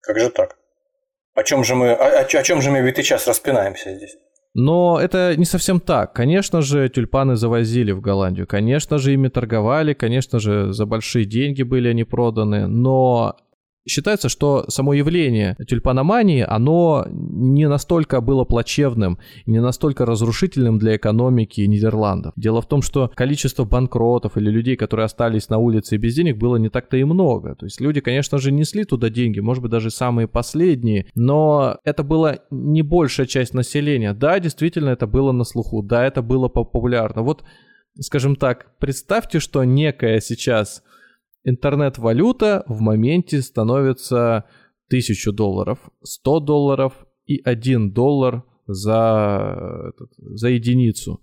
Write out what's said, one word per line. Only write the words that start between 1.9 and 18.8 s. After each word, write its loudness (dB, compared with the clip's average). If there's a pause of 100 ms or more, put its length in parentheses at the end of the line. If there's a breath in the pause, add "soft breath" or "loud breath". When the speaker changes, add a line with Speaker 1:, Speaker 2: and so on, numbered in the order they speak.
Speaker 1:
о, 4
о 4
чё-, 0
о 0
чём 0
же 0
мы 2
ведь 0
и -2
сейчас 0
распинаемся -2
здесь? -18 (380)
Speaker 2:
Но 2
это 0
не 4
совсем 0
так. 0
Конечно 0
же, 2
тюльпаны 0
завозили 0
в -4
Голландию. -2
Конечно 0
же, 2
ими 2
торговали. 0
Конечно -2
же, 0
за -2
большие -2
деньги -4
были 0
они 0
проданы. -2
Но 2 (500)
считается, -2
что 0
само 0
явление 0 (120)
тюльпаномании, 2
оно 2
не 2
настолько 0
было 2
плачевным 0 (260 loud breath)